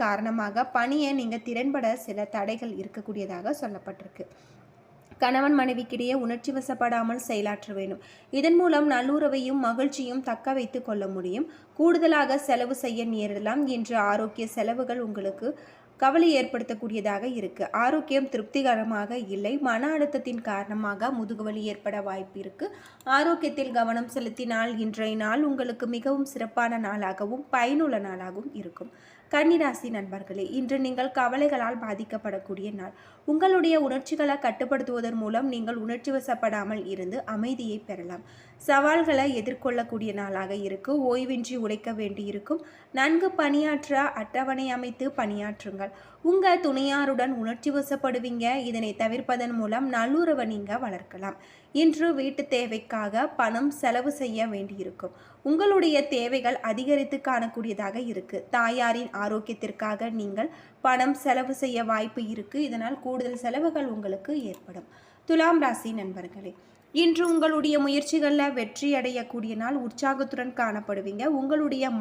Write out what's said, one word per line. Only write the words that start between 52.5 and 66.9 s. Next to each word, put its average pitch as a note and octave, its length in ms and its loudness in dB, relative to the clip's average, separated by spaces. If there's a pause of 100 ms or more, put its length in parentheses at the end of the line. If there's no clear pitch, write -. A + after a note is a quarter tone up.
தேவைக்காக A3 720 -2 (140)
பணம் A#3+ 320 2 (100)
செலவு B3+ 300 2 (100)
செய்ய A3+ 320 -2
வேண்டியிருக்கும். G3 640 -8 (360)
உங்களுடைய F4 460 6 (180)
தேவைகள் B3 440 0 (120)
அதிகரித்து C4+ 460 2 (120)
காணக்கூடியதாக A3+ 680 -2 (160)
இருக்கு. F#3+ 260 -8 (180)
தாயாரின் A#3 540 2 (140)
ஆரோக்கியத்திற்காக G#3+ 840 -4 (100)
நீங்கள் G3+ 320 -4 (340)
பணம் B3+ 380 4
செலவு C4 380 2
செய்ய A#3+ 280 0
வாய்ப்பு A3+ 320 -2 (120)
இருக்கு. A3 340 -6
இதனால் A#3 380 -6
கூடுதல் B3 400 -4
செலவுகள் C#4+ 480 0
உங்களுக்கு G3+ 400 -6 (180)
ஏற்படும். F3+ 340 -16 (420)
துலாம் E4 360 6
ராசி A3+ 260 -2 (100)
நண்பர்களே, F#3 520 -10 (420)